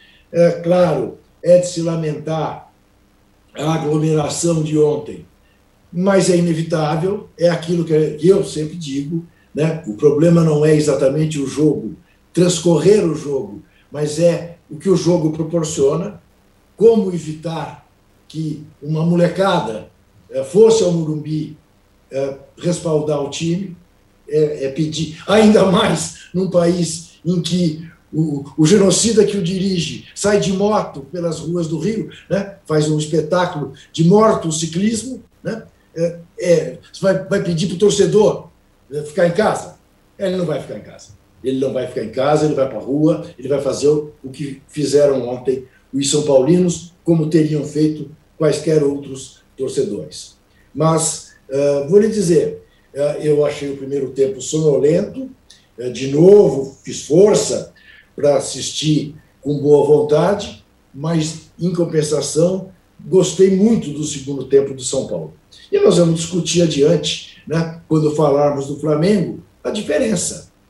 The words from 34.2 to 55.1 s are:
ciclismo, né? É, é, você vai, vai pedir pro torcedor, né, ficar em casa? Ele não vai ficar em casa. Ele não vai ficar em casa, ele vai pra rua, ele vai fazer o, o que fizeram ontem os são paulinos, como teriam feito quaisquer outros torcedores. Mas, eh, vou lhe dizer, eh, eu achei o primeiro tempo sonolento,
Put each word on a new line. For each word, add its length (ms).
ciclismo, 720
né? 200
É, 260
é, 380
você 100
vai, 240
vai 180
pedir 240
pro 100
torcedor, 680
né, 120
ficar 260
em 60
casa? 440
Ele 200
não 80
vai 160
ficar 160
em 40
casa. 360
Ele 160
não 140
vai 140
ficar 160
em 80
casa, 340
ele 100
vai 140
pra 100
rua, 460
ele 120
vai 100
fazer 300
o, 240
o 60
que 380
fizeram 600
ontem 380
os 160
são 140
paulinos, 680
como 260
teriam 360
feito 440
quaisquer 460
outros 600
torcedores. 800
Mas, 600
eh, 400
vou 100
lhe 80
dizer, 560
eh, 300
eu 220
achei 280
o 40
primeiro 340
tempo 300
sonolento, 880